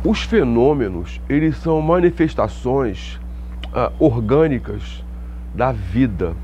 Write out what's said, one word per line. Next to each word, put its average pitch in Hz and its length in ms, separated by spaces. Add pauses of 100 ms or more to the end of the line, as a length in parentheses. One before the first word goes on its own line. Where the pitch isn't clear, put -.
Os - 180
fenômenos, 123 1040
eles 147 280
são 160 260
manifestações, 139 1400 (540)
ah, 120 240
orgânicas 120 1040 (480)
da 123 200
vida. 92 720